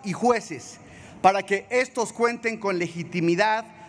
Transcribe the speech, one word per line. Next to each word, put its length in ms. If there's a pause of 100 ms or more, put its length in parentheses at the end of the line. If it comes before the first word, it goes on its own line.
y 100
jueces, 680 (420)
para 220
que 260
estos 420
cuenten 480
con 200
legitimidad 880 (240)